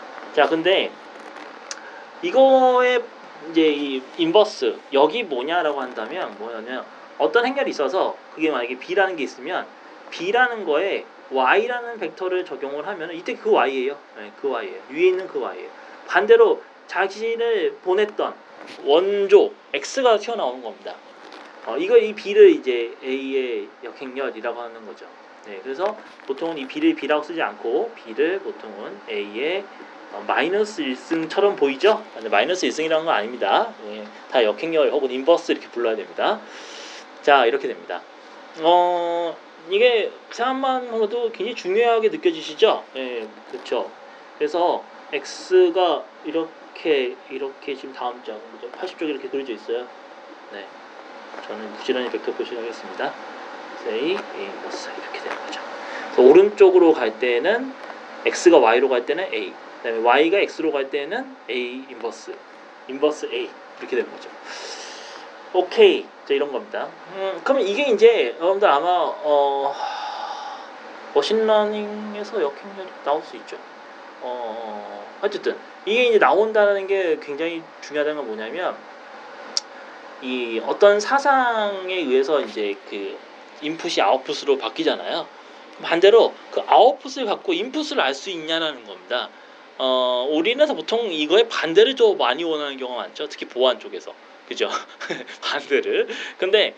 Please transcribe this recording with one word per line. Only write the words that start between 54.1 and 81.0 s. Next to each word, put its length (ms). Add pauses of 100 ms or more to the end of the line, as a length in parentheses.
A 340
인버스 440
이렇게 300
되는 260
거죠. 140 (540)
그래서 160
오른쪽으로 640
갈 260
때는 540 (520)
X가 320
Y로 320
갈 160
때는 280
A, 200 (300)
그다음에 160
Y가 400
X로 320
갈 180
때는 460 (140)
A 400
인버스, 440 (540)
인버스 460
A 160 (300)
이렇게 180
되는 120
거죠. 200 (1200)
오케이. 520 (220)
자, 60
이런 180
겁니다. 380 (240)
음, 300
그러면 220
이게 180
이제 540
여러분들 300
아마, 220
어, 840 (1400)
머신러닝에서 1300
역행렬이 480 (160)
나올 180
수 140
있죠. 200 (640)
어, 880 (160)
어쨌든 360 (280)
이게 240
이제 100
나온다는 640
게 360
굉장히 420 (180)
중요하다는 360
건 100
뭐냐면 480 (1500)
이 440
어떤 340
사상에 960